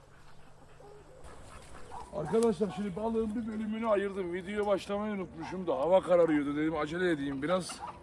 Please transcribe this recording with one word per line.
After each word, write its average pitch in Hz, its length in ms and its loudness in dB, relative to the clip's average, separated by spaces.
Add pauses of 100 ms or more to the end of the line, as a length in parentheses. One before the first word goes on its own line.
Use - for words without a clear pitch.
(2250)
Arkadaşlar, 190 600 2
şimdi 196 200 -4
balığın 220 400 -2
bir 226 120 -4
bölümünü 220 400 -4
ayırdım. 196 440 0
Videoya 202 340 -2
başlamayı 202 460 0
unutmuşum 175 540 -6
da 160 60 0
hava 160 300 6
kararıyordu 156 540 4
dedim, 160 200 0
acele 165 340 0
edeyim 139 320 0
biraz. 175 380 0 (220)